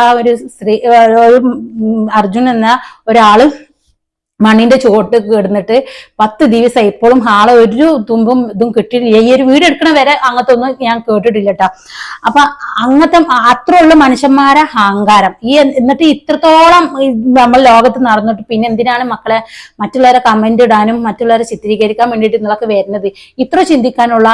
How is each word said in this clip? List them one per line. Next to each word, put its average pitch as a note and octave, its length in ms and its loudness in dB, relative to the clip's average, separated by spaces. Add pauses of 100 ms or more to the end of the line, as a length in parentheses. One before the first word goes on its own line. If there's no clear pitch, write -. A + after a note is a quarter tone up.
ആ - 20 2 (180)
ഒരു A#3 120 0 (220)
സ്ത്രീ, G#3+ 200 -4 (540)
ഒരു, B3 100 4 (460)
ഉം, A3 180 -2 (160)
അർജുൻ G#3+ 360 -2
എന്ന A3 120 -2 (440)
ഒരാള് A3 360 4 (1000)
മണ്ണിന്റെ A3+ 380 2
ചുവട്ട് G#3+ 420 0
കിടന്നിട്ട് G#3 500 -2 (460)
പത്ത് G#3+ 220 -2 (100)
ദിവസം A#3 360 0
ഇപ്പോഴും A#3+ 300 0 (160)
ആളെ G#3+ 180 4 (100)
ഒരു A3+ 220 0 (220)
തുമ്പും A3+ 320 0 (140)
ഇതും A3+ 220 -4
കിട്ടിയിട്ടില്ല. A3 500 0
ഈ A#3+ 100 2
ഒരു C4+ 140 0
വീഡിയോ D4 200 4
എടുക്കണ D4+ 280 -2
വരെ C#4 160 2 (140)
അങ്ങനത്തെ B3 280 0
ഒന്നും B3+ 160 -4 (160)
ഞാൻ A#3 180 -2
കേട്ടിട്ടില്ല G#3+ 540 -2
ട്ടോ. F#3+ 80 0 (600)
അപ്പൊ C4+ 140 0 (420)
അങ്ങനത്തെ D#4+ 360 2 (320)
അത്ര F4 220 -2 (100)
ഉള്ള D#4+ 180 4
മനുഷ്യന്മാരെ C#4 640 2 (200)
അഹങ്കാരം. G3+ 500 0 (160)
ഈ C4+ 120 0
എൻ-, C4+ 100 0 (100)
എന്നിട്ട് C#4 320 0
ഇത്രത്തോളം D#4+ 720 2 (200)
ഈ - 20 0 (320)
നമ്മൾ B3 320 4
ലോകത്ത് A#3 380 2
നടന്നിട്ട് G#3+ 420 -2
പിന്നെ A3+ 220 -4
എന്തിനാണ് A#3+ 420 -4
മക്കളെ A3 260 -4 (440)
മറ്റുള്ളവരെ B3 440 0
കമന്റ് A3 400 0
ഇടാനും A3 400 0
മറ്റുള്ളവരെ A3+ 440 -2
ചിത്രീകരിക്കാൻ G#3+ 640 -4
വേണ്ടിയിട്ട് A3 280 -2
നിങ്ങളൊക്കെ G#3+ 320 -6
വരുന്നത്? G3 340 -4 (380)
ഇത്ര - 120 -4 (140)
ചിന്തിക്കാനുള്ള A#3+ 640 0